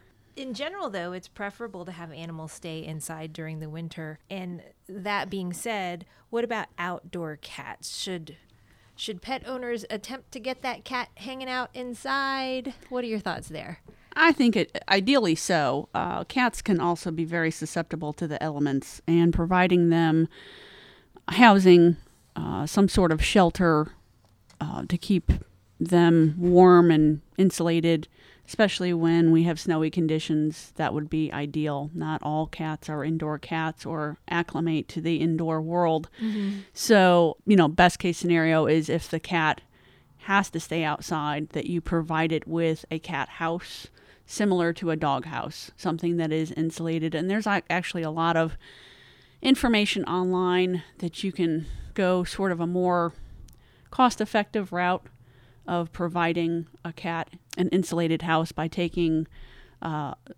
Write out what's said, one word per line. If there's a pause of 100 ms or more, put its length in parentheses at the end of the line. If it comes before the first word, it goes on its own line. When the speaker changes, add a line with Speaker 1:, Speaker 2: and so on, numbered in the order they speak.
(360)
Speaker 1:
In
general,
though,
it's
preferable
to
have
animals
stay
inside
during
the
winter. (100)
And (260)
that
being
said, (260)
what
about (100)
outdoor
cats?
Should, (580)
should
pet
owners
attempt
to
get
that
cat
hanging
out
inside? (160)
What
are
your
thoughts
there? (380)
Speaker 2:
I
think
it,
ideally
so.
Uh,
cats
can
also
be
very
susceptible
to
the
elements,
and
providing
them (1000)
housing, (360)
uh,
some
sort
of
shelter, (680)
uh,
to
keep (460)
them
warm
and (160)
insulated, (400)
especially
when
we
have
snowy
conditions,
that
would
be
ideal.
Not
all
cats
are
indoor
cats
or (120)
acclimate
to
the
indoor
world. (140)
Speaker 1:
Mm-hmm. (120)
Speaker 2:
So,
you
know,
best
case
scenario
is
if
the
cat (600)
has
to
stay
outside,
that
you
provide
it
with
a
cat
house (400)
similar
to
a
dog
house,
something
that
is
insulated.
And
there's
ac-,
actually
a
lot
of (800)
information
online (160)
that
you
can (280)
go
sort
of
a
more (800)
cost-effective
route (580)
of
providing (180)
a
cat (280)
an
insulated
house
by
taking, (520)
uh, (240)